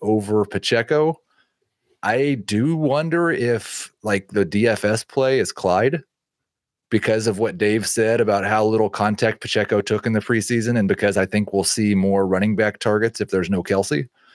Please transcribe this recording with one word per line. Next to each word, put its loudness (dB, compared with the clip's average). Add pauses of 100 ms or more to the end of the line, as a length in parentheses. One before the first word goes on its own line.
over 0
Pacheco. -2 (840)
I 0
do 0
wonder 0
if, -4 (100)
like, -2
the 0
D 0
F 0
S 0
play 0
is -4
Clyde 0 (840)
because 0
of 0
what -2
Dave 0
said 0
about 2
how 2
little 2
contact 0
Pacheco 0
took -4
in 0
the 0
preseason, -2
and 2
because 0
I 2
think -2
we'll 0
see 0
more 2
running 0
back -2
targets 0
if -4
there's -2
no 0
Kelce. -2 (260)